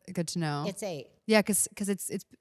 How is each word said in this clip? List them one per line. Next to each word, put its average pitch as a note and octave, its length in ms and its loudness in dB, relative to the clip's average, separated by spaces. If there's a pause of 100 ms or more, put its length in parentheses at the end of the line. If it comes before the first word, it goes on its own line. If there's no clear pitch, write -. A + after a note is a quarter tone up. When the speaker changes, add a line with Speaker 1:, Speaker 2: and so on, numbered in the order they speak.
(120)
Speaker 1:
good F3 180 -2
to F3+ 100 -4
know. D3 280 -2
Speaker 2:
It's F#3+ 160 -6
eight. D#3+ 240 -6 (200)
Speaker 1:
Yeah, G#3+ 160 8
'cause, - 320 2
'cause G3 120 -4
it's, G3 220 -4
it's, - 160 -6 (160)